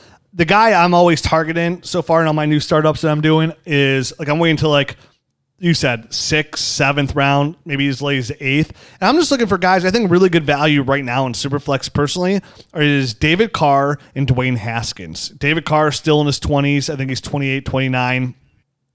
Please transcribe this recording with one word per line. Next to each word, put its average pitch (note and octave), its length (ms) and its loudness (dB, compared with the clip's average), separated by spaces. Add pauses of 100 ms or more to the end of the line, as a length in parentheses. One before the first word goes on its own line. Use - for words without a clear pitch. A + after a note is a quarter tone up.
(340)
the E3+ 100 2
guy G#3 300 4
I'm F3 180 4
always F3 300 4
targeting E3+ 600 -2
so F3 200 -4
far E3 180 2
in D#3+ 60 2
all D3+ 80 0
my D3+ 100 0
new D3+ 160 2
startups D#3 400 0
that D#3 100 0
I'm D3+ 120 0
doing D#3+ 320 2 (100)
is, C3+ 540 0
like, D3 100 -8
I'm D3+ 100 0
waiting E3 200 2
till, D#3 100 2
like C#3+ 300 0 (640)
you E3+ 120 2
said, A#2+ 400 -2
sixth, - 500 -4
seventh C#3+ 500 -2
round, C#3+ 400 2 (120)
maybe C#3 220 -2
as C3+ 120 -4
late C#3+ 160 -2
as B2 240 -6
eighth. C#3+ 320 -2 (260)
And F#3+ 120 0
I'm D4 60 2
just E4+ 140 2
looking A#3+ 160 0
for F#3 120 0
guys, F3+ 260 2
I F#3 60 0
think G#3 200 2
really F3+ 200 4
good E3 140 2
value D3 360 2
right C#3 240 -2
now B2+ 220 -2
in A#2+ 80 -4
Superflex C#3 580 -4
personally F3+ 480 0 (320)
are, D#3+ 80 -4
is C#3 320 0
David F3 400 0
Carr C#3+ 460 0 (160)
and C#3 120 -2
Dwayne B2+ 300 0
Haskins. G#2+ 720 -8
David D#3 380 -4
Carr D3+ 220 2
is C#3 80 -4
still D3+ 260 2
in D3 40 0
his C#3 140 -2
twenties. C#3+ 480 0
I D3+ 80 -6
think C3 140 -4
he's B2 100 -6
twenty-eight, C#3 460 -6
twenty-nine. B2+ 680 -2 (600)